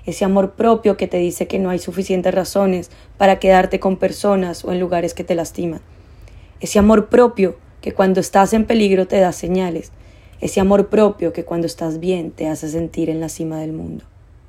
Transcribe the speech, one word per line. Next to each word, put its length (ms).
Ese 180
amor 300
propio 420
que 120
te 100
dice 300
que 120
no 100
hay 100
suficientes 540
razones 560
para 220
quedarte 400
con 180
personas 680
o 80
en 80
lugares 340
que 120
te 100
lastiman. 460
Ese 200
amor 300
propio 480
que 120
cuando 260
estás 340
en 120
peligro 420
te 120
da 120
señales. 600
Ese 180
amor 280
propio 460
que 120
cuando 220
estás 320
bien 320
te 160
hace 220
sentir 400
en 100
la 100
cima 300
del 140
mundo. 320